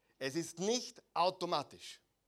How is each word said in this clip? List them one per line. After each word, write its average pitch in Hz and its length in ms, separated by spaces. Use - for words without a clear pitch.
Es 135 180
ist 165 240
nicht 226 420
automatisch. 170 880